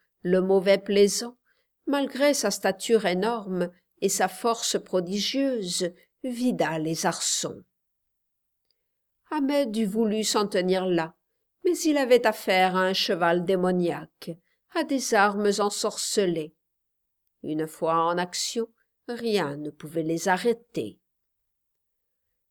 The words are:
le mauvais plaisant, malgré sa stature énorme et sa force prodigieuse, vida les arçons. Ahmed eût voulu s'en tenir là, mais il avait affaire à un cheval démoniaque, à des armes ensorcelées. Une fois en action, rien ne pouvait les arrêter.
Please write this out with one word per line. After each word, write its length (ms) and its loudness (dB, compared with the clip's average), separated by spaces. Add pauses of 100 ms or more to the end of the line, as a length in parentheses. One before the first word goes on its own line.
(220)
le 180 2
mauvais 380 4
plaisant, 580 2 (480)
malgré 480 0
sa 180 0
stature 540 0
énorme 680 -2 (300)
et 80 2
sa 180 0
force 560 -2
prodigieuse, 1120 -2 (320)
vida 540 -2
les 260 -2
arçons. 580 -4 (1700)
Ahmed 460 0
eût 80 2
voulu 400 0
s'en 240 0
tenir 380 0
là, 280 0 (480)
mais 180 2
il 180 2
avait 280 6
affaire 480 2
à 60 2
un 140 2
cheval 500 2
démoniaque, 840 0 (440)
à 80 0
des 300 -2
armes 460 4
ensorcelées. 960 -2 (880)
Une 240 -4
fois 400 0
en 100 0
action, 500 -4 (420)
rien 480 -2
ne 140 -8
pouvait 320 -8
les 260 -2
arrêter. 720 -2 (1500)